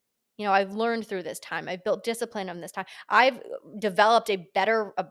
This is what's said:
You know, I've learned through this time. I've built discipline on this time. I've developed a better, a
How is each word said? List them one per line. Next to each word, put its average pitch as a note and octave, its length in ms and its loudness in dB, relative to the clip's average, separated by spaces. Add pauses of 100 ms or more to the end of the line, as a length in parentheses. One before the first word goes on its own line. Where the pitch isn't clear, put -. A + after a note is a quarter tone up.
(380)
You G#3 80 -6
know, G3 60 2
I've G3 200 2
learned A3+ 340 -2
through F#3 180 -8
this D#3 140 -10
time. D#3 300 -10
I've F3+ 160 -8
built G3+ 200 0
discipline A3+ 440 -6
on F3 120 -10
this E3 120 -14
time. F#3+ 140 -8 (220)
I've A#3+ 320 4 (380)
developed G#3+ 520 4
a F#3 240 -2
better, G#3 420 0
a F#3 140 -2